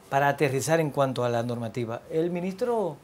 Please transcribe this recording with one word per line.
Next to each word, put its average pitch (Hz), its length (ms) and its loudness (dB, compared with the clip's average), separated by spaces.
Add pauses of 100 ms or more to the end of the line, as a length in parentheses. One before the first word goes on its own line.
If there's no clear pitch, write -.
(100)
para 143 180 4
aterrizar 139 520 2
en 151 100 0
cuanto 127 340 0
a 123 40 2
la 117 140 0
normativa. 117 680 -6
El 160 200 0
ministro 185 720 -2